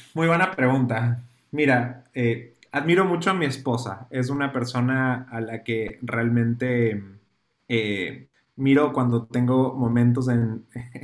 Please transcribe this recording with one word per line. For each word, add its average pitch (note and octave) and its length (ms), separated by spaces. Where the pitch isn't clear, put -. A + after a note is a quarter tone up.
Muy E3 140
buena F3 240
pregunta. A#2+ 760
Mira, C3+ 640
eh, A#2 420
admiro E3 340
mucho F3 260
a F#3+ 40
mi F3 120
esposa. A#2 640
Es B2+ 200
una C#3 220
persona B2+ 760
a A#2 120
la A2+ 240
que A2+ 380
realmente, A#2 1000
eh, G#2+ 640
miro C3+ 380
cuando A#2+ 340
tengo B2+ 480
momentos A#2+ 540
en, A2+ 420
<laughs> A#2+ 220